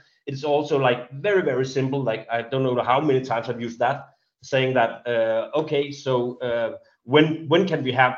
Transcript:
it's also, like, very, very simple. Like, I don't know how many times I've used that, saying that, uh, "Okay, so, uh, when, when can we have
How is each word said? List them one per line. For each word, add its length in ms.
it's 180
also, 340
like, 340
very, 300
very 240
simple. 380
Like, 260
I 120
don't 220
know 200
how 160
many 220
times 260
I've 140
used 180
that, 300
saying 300
that, 340
uh, 480
"Okay, 360
so, 480
uh, 380
when, 440
when 180
can 180
we 100
have 240